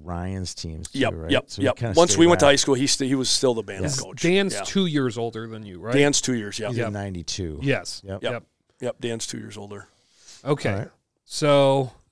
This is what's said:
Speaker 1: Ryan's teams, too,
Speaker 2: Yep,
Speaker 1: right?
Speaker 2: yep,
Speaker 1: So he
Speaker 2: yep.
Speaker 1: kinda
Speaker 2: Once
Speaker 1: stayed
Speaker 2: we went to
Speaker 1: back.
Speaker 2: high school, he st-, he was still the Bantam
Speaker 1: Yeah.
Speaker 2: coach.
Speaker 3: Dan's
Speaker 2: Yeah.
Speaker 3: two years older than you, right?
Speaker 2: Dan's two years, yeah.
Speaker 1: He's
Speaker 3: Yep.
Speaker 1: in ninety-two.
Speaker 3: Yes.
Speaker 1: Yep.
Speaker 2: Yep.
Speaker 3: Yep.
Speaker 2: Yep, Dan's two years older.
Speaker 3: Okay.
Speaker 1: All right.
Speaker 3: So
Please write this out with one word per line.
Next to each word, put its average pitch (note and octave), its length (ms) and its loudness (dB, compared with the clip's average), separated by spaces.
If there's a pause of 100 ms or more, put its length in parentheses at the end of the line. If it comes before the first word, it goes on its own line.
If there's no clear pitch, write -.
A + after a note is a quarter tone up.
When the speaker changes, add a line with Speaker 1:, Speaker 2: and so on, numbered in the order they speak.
Speaker 1:
Ryan's F2 500 -6
teams, D#2+ 380 -10
too, - 80 -8
Speaker 2:
Yep, - 160 0
Speaker 1:
right? D#2+ 160 -6
Speaker 2:
yep, B2+ 160 2
Speaker 1:
So - 160 -8
he C#3 40 2
Speaker 2:
yep. B2 100 0
Speaker 1:
kinda A2+ 200 -4
Speaker 2:
Once F3 140 8
Speaker 1:
stayed E3 100 4
Speaker 2:
we E3+ 60 10
went F3 140 6
to D3 60 8
Speaker 1:
back. C#3+ 40 10
Speaker 2:
high C#3 60 8
school, C#3 180 2
he C3 140 0
st-, C3+ 200 0
he C3+ 60 2
was C3 160 0
still B2+ 240 2
the A2+ 80 -6
Bantam G2 220 -6
Speaker 1:
Yeah. C3+ 120 -2
Speaker 2:
coach. - 240 -10
Speaker 3:
Dan's F#3+ 340 2
Speaker 2:
Yeah. G2+ 100 -6
Speaker 3:
two F#3+ 220 0
years C3+ 300 0
older A2+ 300 -6
than A2 180 -12
you, F#2 140 -14
right? A2 160 -6
Speaker 2:
Dan's C#3+ 260 4
two B2+ 140 0
years, G#2 240 -6
yeah. G#2 100 -6
Speaker 1:
He's A2+ 100 -4
Speaker 3:
Yep. A#2 100 -2
Speaker 1:
in G#2 40 -6
ninety-two. F#2 720 -6
Speaker 3:
Yes. A#2 420 -2
Speaker 1:
Yep. G2 200 -10
Speaker 2:
Yep. A#2 80 -2
Speaker 3:
Yep. A#2 100 -8 (380)
Speaker 2:
Yep, A#2+ 200 -4
Dan's A#2 280 -6
two A#2+ 100 -10
years G#2+ 180 -14
older. G2+ 300 -14 (580)
Speaker 3:
Okay. C3+ 280 0
Speaker 1:
All F#2+ 80 -2
right. - 80 -8 (360)
Speaker 3:
So C#3 680 4 (200)